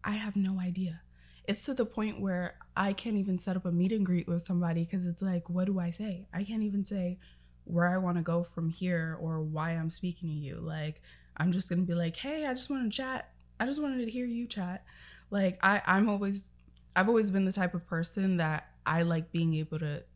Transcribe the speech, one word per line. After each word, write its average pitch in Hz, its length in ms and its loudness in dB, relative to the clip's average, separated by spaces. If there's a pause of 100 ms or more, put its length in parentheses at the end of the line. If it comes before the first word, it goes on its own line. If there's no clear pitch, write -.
I 208 80 -2
have 214 240 -4
no 190 240 2
idea. 180 420 -4 (440)
It's 208 200 -2
to 277 80 -4
the 254 120 2
point 214 360 -4
where 180 360 -2 (180)
I 196 180 2
can't 214 240 -2
even 190 220 0
set 185 160 -2
up 185 100 -4
a 180 60 0
meet 175 200 4
and 214 140 2
greet 180 220 2
with 170 160 0
somebody 170 420 0
'cause 180 200 -2
it's 175 160 -4
like, 180 280 -2
what 180 160 0
do 190 140 0
I 175 120 -2
say? 196 420 -8
I 202 100 -2
can't 220 200 -2
even 202 220 0
say 185 340 -2 (460)
where 170 220 2
I 180 100 2
wanna 175 240 2
go 170 220 2
from 165 260 -2
here 165 500 -2
or 160 220 -2
why 156 300 -2
I'm 165 180 -2
speaking 170 400 -6
to 156 60 -2
you. 147 240 -6
Like, 156 420 -6 (360)
I'm 180 140 4
just 185 180 0
gonna 180 140 2
be 175 100 0
like, 170 240 0
"Hey, 302 280 -4
I 262 80 0
just 254 160 -6
wanna 262 200 0
chat. 262 440 -4 (260)
I 220 60 2
just 277 160 -2
wanted 262 240 0
to 220 60 -6
hear 247 140 -4
you 233 220 -4
chat." 185 380 -6 (460)
Like, 190 320 2
I, 196 220 4
I'm 196 240 6
always, 202 420 -2 (440)
I've 190 120 6
always 220 240 4
been 196 140 4
the 190 60 2
type 185 220 0
of 170 140 -4
person 180 500 0
that 156 340 0 (140)
I 165 180 4
like 165 280 0
being 165 240 2
able 156 240 -2
to 147 240 -4 (120)